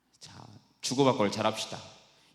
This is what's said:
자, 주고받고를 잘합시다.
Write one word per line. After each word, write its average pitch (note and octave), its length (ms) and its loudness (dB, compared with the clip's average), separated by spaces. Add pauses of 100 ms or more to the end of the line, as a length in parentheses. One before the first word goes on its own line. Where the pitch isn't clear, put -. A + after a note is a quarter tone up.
(200)
자, - 280 -20 (320)
주고받고를 A#2+ 520 2
잘합시다. G#2+ 460 -4 (580)